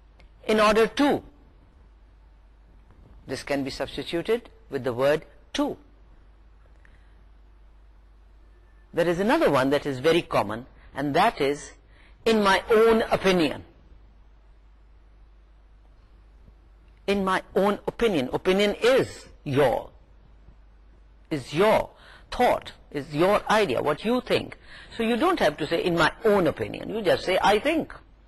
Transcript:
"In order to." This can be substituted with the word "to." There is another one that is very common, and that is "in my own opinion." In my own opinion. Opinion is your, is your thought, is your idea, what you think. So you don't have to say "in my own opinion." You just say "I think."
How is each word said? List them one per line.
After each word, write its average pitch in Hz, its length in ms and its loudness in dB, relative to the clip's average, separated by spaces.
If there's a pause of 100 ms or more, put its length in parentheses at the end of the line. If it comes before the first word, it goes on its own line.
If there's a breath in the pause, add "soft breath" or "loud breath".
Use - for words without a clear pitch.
(460)
"In 220 140 2
order 214 260 6
to." 262 380 0 (2000)
This 131 160 -10
can 143 220 -4
be 131 80 -8
substituted 170 800 -6 (180)
with 135 140 -8
the 123 100 -4
word 139 320 0 (280)
"to." 285 240 -4 (3250 soft breath)
There 165 220 0
is 165 40 -2
another 262 300 2
one 139 220 2
that 147 160 0
is 135 100 -4
very 160 240 2
common, 113 460 -4 (260 soft breath)
and 139 220 -4
that 202 260 2
is 147 320 -2 (500 soft breath)
"in 220 200 2
my 190 260 2
own 226 320 6 (180)
opinion." 175 460 0 (3500)
In 196 180 0
my 185 160 0 (140)
own 202 320 2
opinion. 165 440 -2
Opinion 190 440 0
is 226 520 0 (160)
your, 131 460 0 (1400)
is 139 200 -6
your 190 380 2 (400 loud breath)
thought, - 440 0 (180)
is 147 240 -10
your 185 340 2
idea, 196 320 0
what - 220 -2
you 240 160 -2
think. - 380 -4 (400 loud breath)
So 233 60 -4
you 226 120 0
don't 330 240 0
have 156 180 0
to 151 100 -4
say 165 220 -2
"in 170 60 0
my 156 160 2 (140)
own 202 220 4
opinion." - 420 -6
You 214 120 -6
just 147 220 0
say 185 180 0
"I 208 180 2
think." 294 340 -2 (340)